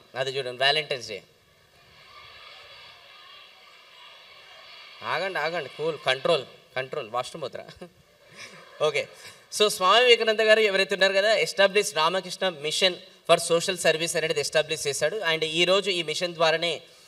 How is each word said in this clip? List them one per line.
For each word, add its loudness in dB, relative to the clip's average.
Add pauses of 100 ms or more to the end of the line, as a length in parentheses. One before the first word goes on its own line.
(140)
అది -4
చూడండి, -8
వ్యాలంటైన్స్ -2
డే. -12 (3750)
ఆగండి, -6
ఆగండి, -4
కూల్, -6
కంట్రోల్, 0 (320)
కంట్రోల్, -8
వాష్‌రూమ్ -8
పోతురా. -12 (160)
<laughs> -10
ఓకే, -2 (520)
so 4
స్వామి 4
వివేకానంద 4
గారు 6
ఎవరైతే 2
ఉన్నారు 4
కదా, 2
ఎస్టాబ్లిష్ 2
రామకృష్ణ 0
మిషన్ -2 (380)
for 6 (100)
social 0
service 0
అనేది -2
ఎస్టాబ్లిష్ -2
చేశాడు. -2
And -2
ఈరోజు 2
ఈ -2
మిషన్ -6
ద్వారానే 0 (260)